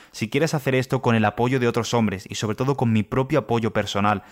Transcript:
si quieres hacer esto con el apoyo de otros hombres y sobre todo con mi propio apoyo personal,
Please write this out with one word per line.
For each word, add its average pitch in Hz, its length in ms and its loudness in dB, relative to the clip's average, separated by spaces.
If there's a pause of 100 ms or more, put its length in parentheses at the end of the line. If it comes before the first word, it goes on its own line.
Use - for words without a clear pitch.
(120)
si 110 180 -6
quieres 151 240 0
hacer 135 220 0
esto 127 260 0
con 117 140 2
el 110 100 4
apoyo 123 340 0
de 120 80 2
otros 117 280 0
hombres 104 340 0
y - 60 -10
sobre 104 200 -4
todo 131 220 0
con 117 160 2
mi 107 80 4
propio 135 380 0
apoyo 117 340 0
personal, 101 480 0 (100)